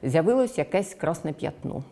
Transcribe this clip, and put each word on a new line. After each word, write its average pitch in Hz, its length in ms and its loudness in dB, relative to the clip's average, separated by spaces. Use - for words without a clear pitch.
з'явилось 214 560 4
якесь 190 360 -2
красне 156 380 -4
п'ятно 139 580 -6